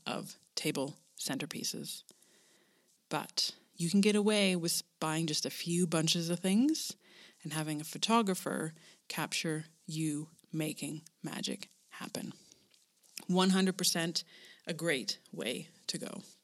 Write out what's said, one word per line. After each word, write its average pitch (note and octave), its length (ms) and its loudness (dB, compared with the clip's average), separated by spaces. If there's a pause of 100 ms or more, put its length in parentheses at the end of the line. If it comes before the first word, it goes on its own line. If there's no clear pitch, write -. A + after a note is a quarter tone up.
of - 300 -6 (200)
table D3 420 -2 (180)
centerpieces. - 840 -6 (1080)
But - 460 -2 (220)
you E3+ 120 0
can G3 120 6
get G#3 160 6
away G3+ 400 4
with E3 260 0 (160)
buying D#3+ 300 0
just D3+ 180 0
a C3+ 40 -2
few E3+ 360 2
bunches E3 440 2
of F3 100 -2
things A#3 560 2 (480)
and D3+ 80 -8
having D3+ 280 -2
a D3+ 40 -6
photographer F3+ 880 0 (320)
capture D#3 600 -2 (200)
you D#3 440 -2 (220)
making D#3 500 -4 (200)
magic - 480 -6 (200)
happen. - 440 -10 (920)
One F#3 220 6
hundred F#3+ 280 4
percent E3+ 460 0 (420)
a E3+ 80 -4
great D#3 440 -2 (120)
way - 380 -4 (180)
to - 100 -6
go. - 280 -10 (200)